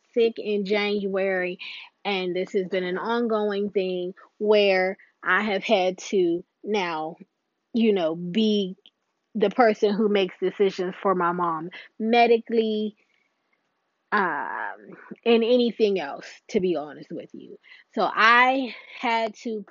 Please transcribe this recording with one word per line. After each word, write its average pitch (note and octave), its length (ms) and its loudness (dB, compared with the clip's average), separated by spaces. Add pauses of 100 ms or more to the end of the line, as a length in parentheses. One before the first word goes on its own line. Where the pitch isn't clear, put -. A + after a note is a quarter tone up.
(140)
sick A#3 240 2
in G#3 260 -2
January, G3 920 -2 (460)
and F#3 300 -2
this F#3 180 -4
has F#3 140 0
been F#3 160 -2
an F3+ 160 -4
ongoing G#3 720 -2
thing F#3 440 -4 (240)
where G3+ 600 2 (240)
I F#3 200 2
have G3 200 -2
had F#3 360 2 (120)
to F3+ 340 2 (200)
now, E3+ 520 -4 (560)
you A3+ 200 4
know, E3 240 0
be G3 600 0 (600)
the G3+ 140 2
person G#3+ 440 2
who G#3+ 140 2
makes G3 320 0
decisions F#3 600 -2
for F#3+ 120 2
my F3 160 0
mom E3+ 400 -4 (300)
medically, A3+ 960 2 (1120)
um, A2 840 -4 (280)
and A#3 200 4
anything A3 560 2
else, - 260 -10 (220)
to A3 100 -2
be F3+ 160 2
honest C#3+ 380 -10
with - 200 -12
you. - 260 -18 (360)
So G3 180 0
I B3 600 4 (240)
had A3+ 440 -2
to A3 280 -6